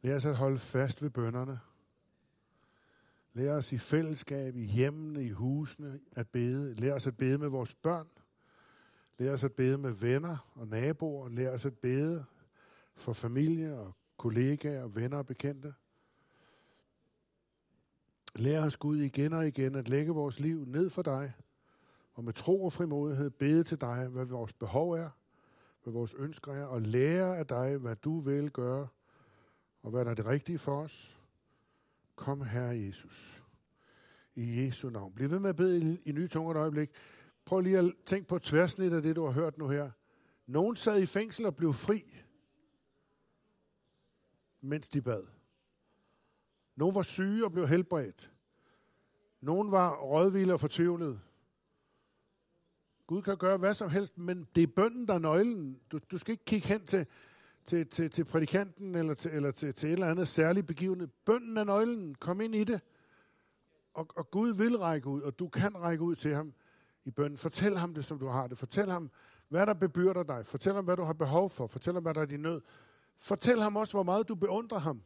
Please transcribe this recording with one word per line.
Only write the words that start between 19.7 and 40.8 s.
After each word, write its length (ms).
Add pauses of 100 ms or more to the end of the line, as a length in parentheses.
at 140
lægge 240
vores 280
liv 240
ned 260
for 120
dig, 300 (840)
og 100
med 80
tro 320
og 80
frimodighed 580
bede 340
til 160
dig, 280
hvad 160
vores 280
behov 400
er – 180 (720)
hvad 100
vores 220
ønsker 380
er, 120
og 180
lære 560
af 80
dig, 300
hvad 200
du 240
vil 300
gøre, 380 (920)
og 80
hvad 140
der 60
er 40
det 120
rigtige 320
for 240
os. 360 (1000)
Kom, 260
Herre 380
Jesus, 640 (880)
i 300
Jesu 260
navn. 220
Bliv 180
ved 80
med 120
at 60
bede 220
i, 300
i 40
nye 160
tunger 220
et 60
øjeblik. 340 (540)
Prøv 160
lige 180
at 140 (140)
tænke 220
på 100
tværsnit 540
af 100
det, 140
du 80
har 80
hørt 260
nu 100
her. 220 (560)
Nogen 300
sad 260